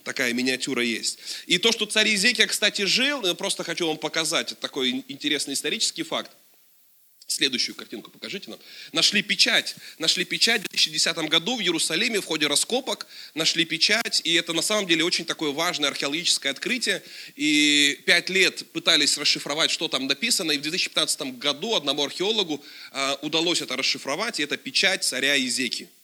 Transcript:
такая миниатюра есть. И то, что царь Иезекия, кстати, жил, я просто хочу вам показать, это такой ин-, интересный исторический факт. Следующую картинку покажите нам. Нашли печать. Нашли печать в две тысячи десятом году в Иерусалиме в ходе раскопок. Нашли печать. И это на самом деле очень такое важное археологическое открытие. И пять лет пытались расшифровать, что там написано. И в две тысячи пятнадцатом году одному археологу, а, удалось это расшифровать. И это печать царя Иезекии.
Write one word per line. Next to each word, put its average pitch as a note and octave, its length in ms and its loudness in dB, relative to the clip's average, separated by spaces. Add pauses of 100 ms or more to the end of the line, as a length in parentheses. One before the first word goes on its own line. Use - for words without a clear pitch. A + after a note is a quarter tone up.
такая B2 300 -2
миниатюра B2+ 500 0
есть. A2 360 -2 (260)
И F3 140 4
то, A3+ 120 4
что A3 140 0
царь G#3+ 220 2
Иезекия, G#3+ 400 4
кстати, - 340 0
жил, A#3 440 2
я F3 100 2
просто F#3+ 280 -4
хочу E3 220 -4
вам D#3 120 0
показать, D#3 560 -2
это - 80 -12
такой C3+ 280 -2
ин-, C3 180 -4
интересный C#3 460 -4
исторический E3+ 480 -2
факт. B2 300 -6 (960)
Следующую B2+ 480 -2
картинку A2 360 -12
покажите A#2+ 380 -12
нам. G#2 100 -14 (320)
Нашли F#3 300 2
печать. G3 560 2 (220)
Нашли D#3+ 260 2
печать A3+ 340 2
в F3+ 60 -4
две - 60 -8
тысячи - 200 2
десятом D#3 360 0
году E3 280 2
в A#3 60 -6
Иерусалиме F3+ 580 0
в - 60 -4
ходе D3+ 220 0
раскопок. A3 600 -2 (280)
Нашли D#3+ 280 2
печать. G#3 600 2
И E3 80 2
это E3+ 180 2
на E3 100 0
самом G#3 240 0
деле E3 200 4
очень F3 180 0
такое D#3 280 -2
важное D3+ 380 0
археологическое C#3+ 640 0
открытие. G3 500 -2 (360)
И D3 680 4
пять F3 240 4
лет F#3 440 2
пытались D#3+ 440 2
расшифровать, D3 540 0
что E3 160 -2
там C3+ 200 -2
написано. F3 440 0
И D3 60 2
в C#3 40 -4
две D3+ 100 -4
тысячи F3+ 180 -2
пятнадцатом C#3+ 480 -2
году D3 360 -2
одному C#3+ 300 0
археологу, F3 580 -2 (300)
а, C#3 300 -2
удалось D#3+ 400 0
это B2+ 160 -6
расшифровать. D3 640 -4
И - 20 0
это C#3+ 140 -4
печать F#3 480 0
царя C3+ 320 2
Иезекии. B2 500 -2 (160)